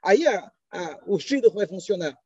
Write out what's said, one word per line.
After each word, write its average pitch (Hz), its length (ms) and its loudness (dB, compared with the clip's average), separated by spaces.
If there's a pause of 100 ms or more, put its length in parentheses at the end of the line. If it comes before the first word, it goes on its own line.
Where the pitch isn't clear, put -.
Aí 214 260 4
a, 208 240 -2 (200)
a, 170 340 -10
o 190 140 -2
Shidduch 240 360 2
vai 202 120 -2
funcionar. 175 580 -6